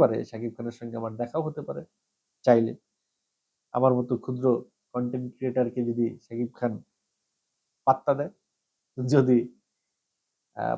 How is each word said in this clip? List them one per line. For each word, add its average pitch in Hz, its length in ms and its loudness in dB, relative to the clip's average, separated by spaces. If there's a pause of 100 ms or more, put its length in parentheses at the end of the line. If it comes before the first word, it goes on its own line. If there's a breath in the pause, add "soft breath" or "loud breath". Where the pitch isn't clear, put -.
পারে 117 140 4 (140)
শাকিব 113 260 -8
খানের 117 240 -10
সঙ্গে 117 220 -10
আমার 113 200 -6
দেখাও 120 260 -4
হতে 151 200 -8
পারে। 143 140 -10 (640)
চাইলে 117 260 4 (1000)
আমার 131 240 4
মতো 123 160 -2 (100)
ক্ষুদ্র 127 220 -4 (480)
কনটেন্ট 123 420 -4
ক্রিয়েটারকে 127 540 -2
যদি 117 160 0 (200)
শাকিব 120 320 -6
খান 117 160 -2 (1120)
পাত্তা 135 320 2
দেয়, 147 120 -6 (680)
যদি, 127 400 4 (1200)
আহ, 113 200 -2